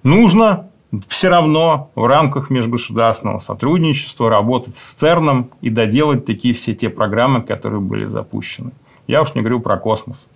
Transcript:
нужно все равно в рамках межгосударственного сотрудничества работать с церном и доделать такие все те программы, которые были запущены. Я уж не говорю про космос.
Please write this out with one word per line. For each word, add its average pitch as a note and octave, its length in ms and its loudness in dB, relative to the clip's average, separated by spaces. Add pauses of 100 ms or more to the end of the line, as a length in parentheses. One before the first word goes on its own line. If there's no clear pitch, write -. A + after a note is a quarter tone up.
нужно G3+ 640 6 (400)
все - 220 0
равно D#3+ 640 2
в A2 100 -2
рамках C#3+ 440 2
межгосударственного A2+ 880 -2
сотрудничества C#3 880 -2
работать A2+ 460 0
с - 180 -6
церном D3+ 560 0 (120)
и A#2+ 80 -4
доделать A#2 560 0
такие A#2 280 -2
все A#2 200 -4
те A2 160 -4
программы, A2+ 520 0
которые G#2 380 -6
были F#2+ 240 -6
запущены. G#2+ 680 -10 (360)
Я D3+ 140 2
уж C#3 120 -2
не B2+ 80 -2
говорю A#2 200 -2
про G2+ 160 -2
космос. - 580 -6